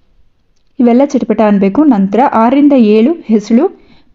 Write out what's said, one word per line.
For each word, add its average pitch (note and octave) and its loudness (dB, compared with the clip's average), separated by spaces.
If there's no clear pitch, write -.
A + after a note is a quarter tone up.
ಇವೆಲ್ಲ A#3+ 2
ಚಟಪಟ A3+ -2
ಅನ್ಬೇಕು. G3 0
ನಂತರ G3 -2
ಆರರಿಂದ C#4 2
ಏಳು A#3 0
ಹೆಸಳು A3+ 0